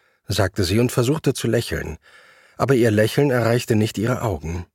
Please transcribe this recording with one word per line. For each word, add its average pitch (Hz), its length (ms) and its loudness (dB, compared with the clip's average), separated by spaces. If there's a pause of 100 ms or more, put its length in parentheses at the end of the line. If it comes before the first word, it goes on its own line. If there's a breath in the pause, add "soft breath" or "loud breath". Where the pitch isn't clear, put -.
(260)
sagte 98 380 -2
sie 98 160 0
und 123 100 0
versuchte 127 440 0
zu - 120 -6
lächeln, 113 520 -4 (580 soft breath)
aber 120 180 2
ihr 117 160 4
Lächeln 113 400 2
erreichte 120 460 0
nicht 107 220 0
ihre 113 240 -2
Augen. 87 520 -6